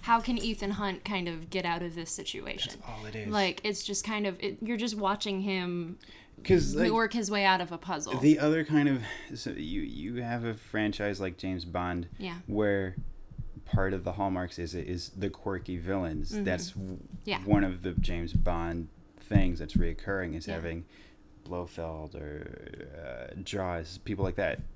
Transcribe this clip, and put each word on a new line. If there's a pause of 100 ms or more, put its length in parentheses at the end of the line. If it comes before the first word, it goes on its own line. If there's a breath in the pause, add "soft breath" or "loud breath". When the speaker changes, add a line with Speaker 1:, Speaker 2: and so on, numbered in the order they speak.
Speaker 1:
how
can
Ethan
Hunt
kind
of
get
out
of
this
situation?
Speaker 2:
That's (120)
all
it
is.
Speaker 1:
Like,
it's
just
kind
of,
it,
you're
just
watching
him (460 loud breath)
Speaker 2:
'Cause,
like,
Speaker 1:
work
his
way
out
of
a
puzzle.
Speaker 2:
the
other
kind
of, (340 loud breath)
so
you,
you
have
a
franchise
like
James
Bond (100)
Speaker 1:
Yeah. (120)
Speaker 2:
where (680)
part
of
the
hallmarks
is,
is
the
quirky
villains.
Speaker 1:
Mm-hmm.
Speaker 2:
That's
w-, (260)
Speaker 1:
Yeah.
Speaker 2:
one
of
the
James
Bond (320)
things
that's
reoccurring
is
Speaker 1:
Yeah.
Speaker 2:
having (580 loud breath)
Blofeld
or,
uh,
Jaws,
people
like
that. (140)